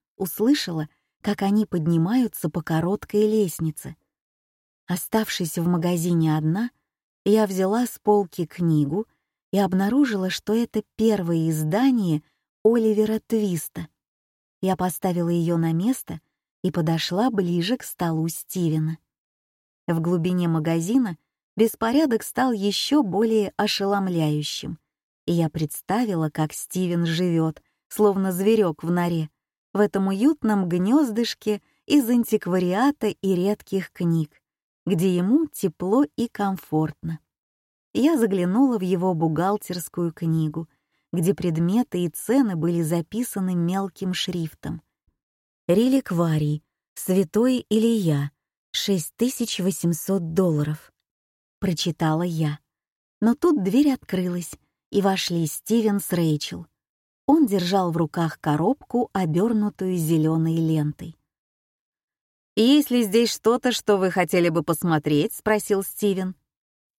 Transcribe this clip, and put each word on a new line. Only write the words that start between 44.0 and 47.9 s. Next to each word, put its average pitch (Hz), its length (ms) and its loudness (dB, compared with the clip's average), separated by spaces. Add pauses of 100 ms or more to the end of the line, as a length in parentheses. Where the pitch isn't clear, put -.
шрифтом. 170 680 -6 (840)
«Реликварий. 170 960 2 (320)
Святой 208 760 0
Илия. 202 600 2 (400)